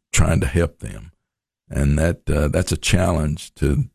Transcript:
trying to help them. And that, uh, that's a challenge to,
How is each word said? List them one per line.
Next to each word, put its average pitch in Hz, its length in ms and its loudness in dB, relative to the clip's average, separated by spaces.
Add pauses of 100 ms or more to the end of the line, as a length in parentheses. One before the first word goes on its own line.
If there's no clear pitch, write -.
(120)
trying 85 280 4
to - 60 0
help 85 320 -2
them. - 320 -14 (580)
And 71 300 0
that, 85 320 -2
uh, 73 180 0
that's 82 220 -2
a 82 60 -2
challenge 80 800 -2
to, 71 400 0